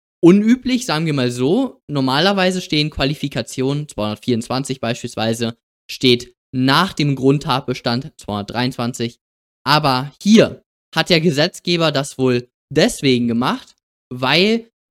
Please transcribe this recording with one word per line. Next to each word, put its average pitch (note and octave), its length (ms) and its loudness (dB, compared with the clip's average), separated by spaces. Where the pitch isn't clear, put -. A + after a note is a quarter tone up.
unüblich, A#3 640 4
sagen D#3+ 200 -2
wir D3+ 80 -2
mal B2 160 0
so. D#3 580 -2
Normalerweise F3 720 0
stehen D3+ 300 -2
Qualifikationen, C#3+ 960 -4
zweihundertvierundzwanzig A#2 920 -4
beispielsweise, A#2 760 -6
steht - 460 2
nach C#3 420 2
dem D3 200 0
Grundtatbestand C3+ 1000 -2
zweihundertdreiundzwanzig. A#2 1040 -6
Aber C#3+ 480 2
hier G3+ 420 4
hat D#3+ 160 -2
der D#3+ 100 4
Gesetzgeber E3 720 0
das C#3 260 -6
wohl B2 300 0
deswegen C#3 540 2
gemacht, A#2+ 480 -4
weil F3 580 0